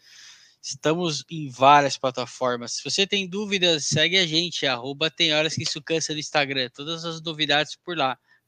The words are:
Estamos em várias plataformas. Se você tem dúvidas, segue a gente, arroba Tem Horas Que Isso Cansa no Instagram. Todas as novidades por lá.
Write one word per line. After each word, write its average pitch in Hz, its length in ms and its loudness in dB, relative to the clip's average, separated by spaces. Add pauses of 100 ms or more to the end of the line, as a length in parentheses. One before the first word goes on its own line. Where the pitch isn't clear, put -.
(600)
Estamos 156 680 -2
em 151 200 -8
várias 135 480 6
plataformas. 123 760 -4
Se - 100 -8
você 190 240 0
tem 196 200 -2
dúvidas, 180 580 0
segue 160 320 2
a 185 100 4
gente, 156 400 -2
arroba 139 420 -2
Tem 160 240 0
Horas 156 220 0
Que 160 80 -4
Isso 156 180 -6
Cansa 160 320 -2
no 151 60 -6
Instagram. 135 540 -2
Todas 160 300 -8
as 165 180 -8
novidades 151 540 -2
por 175 220 -10
lá. 131 200 0 (300)